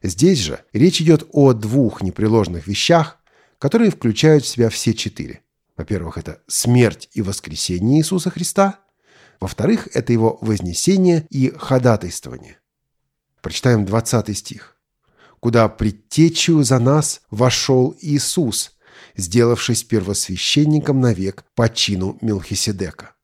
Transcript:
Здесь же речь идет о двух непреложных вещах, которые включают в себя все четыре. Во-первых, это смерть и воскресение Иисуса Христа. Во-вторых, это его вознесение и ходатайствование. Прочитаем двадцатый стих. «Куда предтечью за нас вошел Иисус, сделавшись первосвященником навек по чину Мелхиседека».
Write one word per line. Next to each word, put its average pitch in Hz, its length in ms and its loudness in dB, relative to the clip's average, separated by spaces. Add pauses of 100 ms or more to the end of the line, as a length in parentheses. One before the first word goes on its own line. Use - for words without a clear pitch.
Здесь 131 340 2
же 78 220 -6 (120)
речь 160 300 2
идет 160 300 4
о 135 220 6
двух 110 500 -2
непреложных 92 640 0
вещах, 151 500 0 (400)
которые 220 320 2
включают 143 540 2
в - 40 -8
себя 113 220 0
все - 240 -2
четыре. - 480 -10 (340)
Во-первых, 85 440 -8
это - 260 -14
смерть 120 680 0
и 110 100 -4
воскресение 95 760 -2
Иисуса 175 300 -2
Христа. 196 500 -2 (600)
Во-вторых, - 540 -2
это 120 200 0
его 113 280 2
вознесение 156 920 0
и 131 180 0
ходатайствование. 107 1080 -2 (840)
Прочитаем 117 420 0
двадцатый 107 520 -2
стих. - 420 -16 (600)
«Куда 117 300 4
предтечью 156 920 2
за 127 140 2
нас 147 440 0 (100)
вошел 127 680 0
Иисус, 143 720 -4 (460)
сделавшись 113 680 0
первосвященником 131 1160 0
навек 98 420 -2 (120)
по 117 140 2
чину 95 520 -4
Мелхиседека». 98 920 -6 (120)